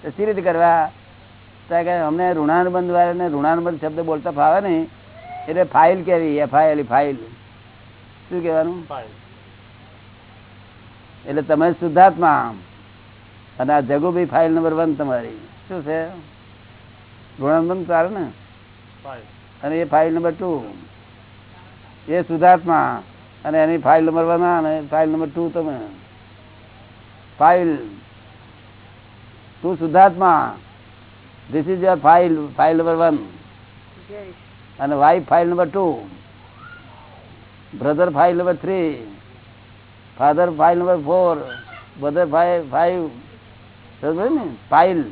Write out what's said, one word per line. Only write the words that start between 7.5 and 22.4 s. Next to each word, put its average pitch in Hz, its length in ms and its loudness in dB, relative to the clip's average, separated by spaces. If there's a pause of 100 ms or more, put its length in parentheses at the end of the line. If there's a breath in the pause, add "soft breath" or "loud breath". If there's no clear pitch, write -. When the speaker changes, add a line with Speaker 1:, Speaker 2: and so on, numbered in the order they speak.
Speaker 1:
શું 180 120 -6
કહેવાનું? 165 460 -2
Speaker 2:
ફાઇલ. 127 200 -14 (2250)
Speaker 1:
એટલે 147 120 -2
તમે 156 300 2
શુદ્ધાત્મા 156 840 2 (1040)
અને 131 140 -2
આ 147 60 4
જગુભાઈ 160 460 -2
ફાઇલ 160 260 0
નંબર 165 220 0
વન 160 200 0
તમારી. 123 440 -6 (300)
શું 180 160 -12
છે? 160 240 -6 (1300)
ઋણાનુબંધ 165 480 -2
ચાલે 170 220 0
ને? 175 220 -8 (720)
Speaker 2:
ફાઇલ. 131 180 -18 (420)
Speaker 1:
અને 160 180 -4
એ 170 40 -2
ફાઇલ 160 300 2
નંબર 165 160 -2
ટુ. 156 420 -8 (1300)
એ 147 140 -2
શુદ્ધાત્મા 160 840 2 (420)